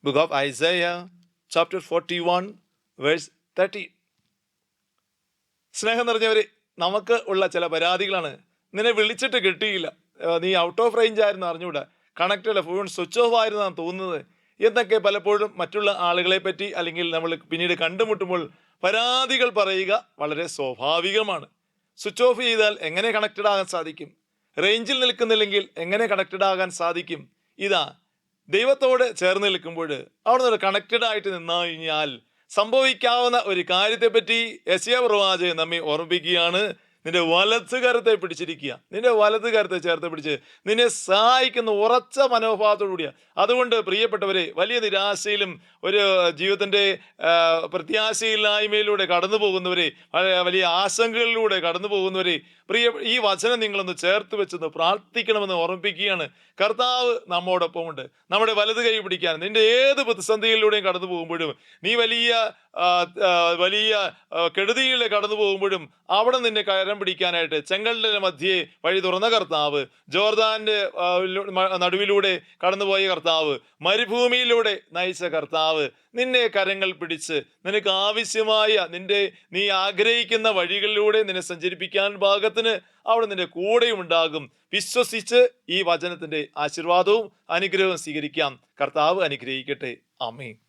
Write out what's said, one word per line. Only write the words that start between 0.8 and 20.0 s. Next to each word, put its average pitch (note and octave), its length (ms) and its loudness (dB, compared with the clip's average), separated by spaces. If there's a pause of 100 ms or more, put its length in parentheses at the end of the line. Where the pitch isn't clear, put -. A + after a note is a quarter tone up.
chapter E3+ 280 0
forty-one, F3 760 -2 (480)
verse D3+ 280 0 (300)
thirty. G3 240 -2 (1900)
സ്നേഹം A#3 340 0
നിറഞ്ഞവരെ, A3 360 2 (360)
നമുക്ക് G3+ 480 0
ഉള്ള F#3+ 200 0
ചില F3 200 -2
പരാതികളാണ്. F3 720 -2 (360)
"നിന്നെ A3 180 0
വിളിച്ചിട്ട് A3+ 460 0
കിട്ടിയില്ല, F#3+ 540 -2 (300)
ഏ, E3+ 180 0
നീ F#3 140 0
out F3+ 340 2
of A3+ 120 0
range A3 240 4
ആയിരുന്നു, F#3+ 240 0
അറിഞ്ഞൂടാ, E3 380 -6 (360)
കണക്ട് F#3+ 280 -2
അല്ല, G3+ 120 2
ഫോൺ F3+ 260 -4
സ്വിച്ച് F3+ 320 -6
ഓഫ് A#3 160 4
ആയിരുന്നാണ് G#3 420 0
തോന്നുന്നത്" F3 480 -8 (400)
എന്നൊക്കെ A3 320 2
പലപ്പോഴും G#3 600 0
മറ്റുള്ള G3 420 -2
ആളുകളെ F3 380 2
പറ്റി F#3 260 -4
അല്ലെങ്കിൽ E3+ 480 -6
നമ്മൾ E3 240 -2
പിന്നീട് E3+ 420 -4
കണ്ടുമുട്ടുമ്പോൾ F#3 760 -2 (320)
പരാതികൾ B3 680 0
പറയുക F#3+ 580 0 (120)